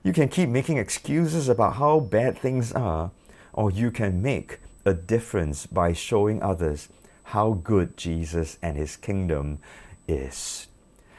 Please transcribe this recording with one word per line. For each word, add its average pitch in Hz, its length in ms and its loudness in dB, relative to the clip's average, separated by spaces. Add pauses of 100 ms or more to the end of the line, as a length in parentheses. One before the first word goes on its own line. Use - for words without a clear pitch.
You 190 120 0
can 151 160 4
keep 180 180 2
making 131 300 0
excuses 151 720 0
about 110 240 4
how 147 260 4
bad 117 380 0
things 127 340 -2
are, 85 400 -2 (400)
or 107 180 0
you 113 220 0
can 98 300 0
make 117 380 -4 (260)
a 98 80 4
difference 87 720 -2
by 85 260 2
showing 104 500 0
others 85 460 -2 (360)
how 107 280 0
good 92 460 0
Jesus 82 640 -4
and 80 160 -4
his 76 180 -6
kingdom 76 640 -2 (480)
is. - 600 -6 (520)